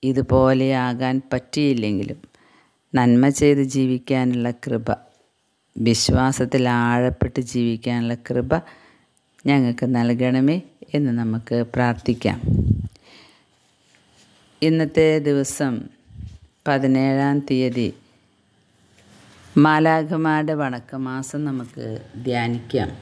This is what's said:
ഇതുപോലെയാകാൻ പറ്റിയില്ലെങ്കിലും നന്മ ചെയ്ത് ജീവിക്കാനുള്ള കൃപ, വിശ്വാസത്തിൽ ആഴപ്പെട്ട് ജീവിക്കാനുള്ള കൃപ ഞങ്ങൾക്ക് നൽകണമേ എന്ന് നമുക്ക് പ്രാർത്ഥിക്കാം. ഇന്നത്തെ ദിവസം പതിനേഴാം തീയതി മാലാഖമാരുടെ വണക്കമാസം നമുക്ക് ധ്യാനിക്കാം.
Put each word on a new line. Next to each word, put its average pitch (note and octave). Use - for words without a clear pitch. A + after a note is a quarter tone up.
ഇതുപോലെയാകാൻ C3
പറ്റിയില്ലെങ്കിലും B2+
നന്മ B2
ചെയ്ത് C#3+
ജീവിക്കാനുള്ള B2+
കൃപ, A#2
വിശ്വാസത്തിൽ B2+
ആഴപ്പെട്ട് A#2+
ജീവിക്കാനുള്ള A#2
കൃപ B2
ഞങ്ങൾക്ക് C3
നൽകണമേ B2+
എന്ന് C#3+
നമുക്ക് A#2
പ്രാർത്ഥിക്കാം. A#2+
ഇന്നത്തെ D#3
ദിവസം C#3
പതിനേഴാം C3+
തീയതി B2+
മാലാഖമാരുടെ D#3
വണക്കമാസം C3
നമുക്ക് A#2+
ധ്യാനിക്കാം. A#2+